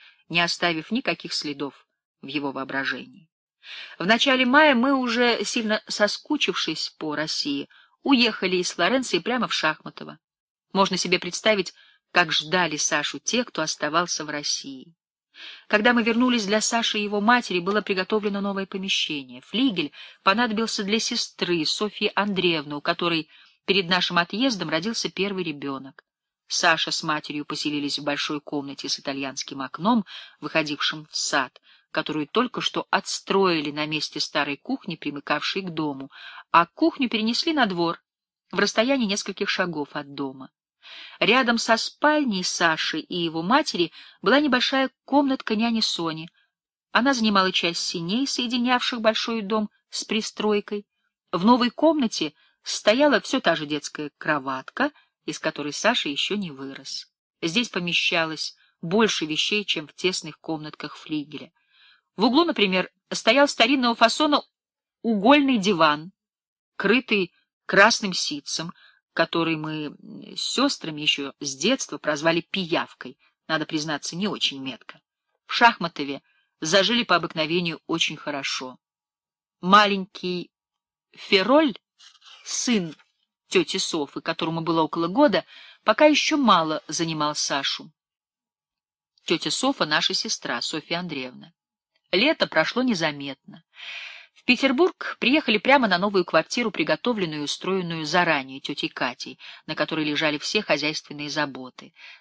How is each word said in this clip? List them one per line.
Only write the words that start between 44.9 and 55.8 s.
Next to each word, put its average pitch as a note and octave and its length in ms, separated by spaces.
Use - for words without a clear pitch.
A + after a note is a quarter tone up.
комнатка C4+ 520
няни A3+ 240
Сони. E3 500
Она B3+ 240
занимала G3+ 360
часть E3+ 300
сеней, F#3+ 460
соединявших B3 760
большой A3 400
дом G#3 300
с - 140
пристройкой. G#3 800
В F3 120
новой A#3+ 280
комнате D4 640
стояла B3+ 580
все C4 200
та E3+ 160
же D#3 100
детская D3 540
кроватка, C#3+ 720
из - 140
которой D3 340
Саша A3 360